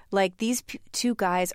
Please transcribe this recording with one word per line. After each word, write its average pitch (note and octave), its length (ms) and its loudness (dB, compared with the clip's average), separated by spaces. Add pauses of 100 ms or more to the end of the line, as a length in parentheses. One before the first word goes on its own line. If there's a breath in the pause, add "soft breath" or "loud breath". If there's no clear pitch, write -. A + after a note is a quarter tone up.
(100)
like, F#3+ 260 2
"These A#3+ 240 0
p-, - 200 -14 (120)
two A#3+ 220 0
guys F3+ 400 0